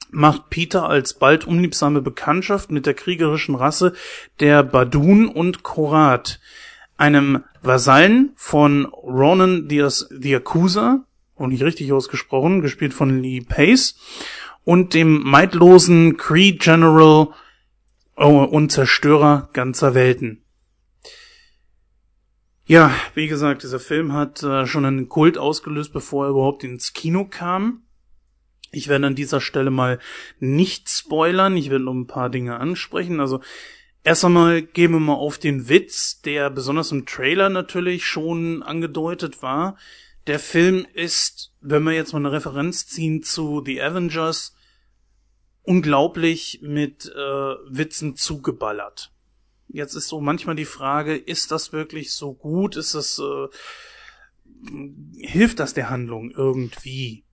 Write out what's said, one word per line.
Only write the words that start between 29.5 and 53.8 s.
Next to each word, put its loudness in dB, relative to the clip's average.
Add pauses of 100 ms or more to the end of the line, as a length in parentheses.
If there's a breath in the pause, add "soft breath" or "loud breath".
mal -2 (400 loud breath)
nicht -4
spoilern, -2
ich -4
werde -2
nur -8
ein -8
paar -8
Dinge -8
ansprechen. -6
Also -4 (640 loud breath)
erst 2
einmal 4
gehen 0
wir 0
mal 0
auf -6
den -6
Witz, -2
der -4
besonders -6
im -6
Trailer -2
natürlich -4
schon -6
angedeutet -8
war. -6 (500 soft breath)
Der -4
Film 0
ist, -8
wenn -2
wir -2
jetzt -6
mal -6
eine -4
Referenz -8
ziehen -6
zu -8
The -8
Avengers, -6 (1080)
unglaublich -2
mit, -8
äh, -16 (500)
Witzen -10
zugeballert. -10 (580)
Jetzt -14
ist -12
so -12
manchmal -6
die -10
Frage, -6
ist -8
das -8
wirklich -12
so -14
gut? -6
Ist -8
das, -10
äh, -10 (1700 loud breath)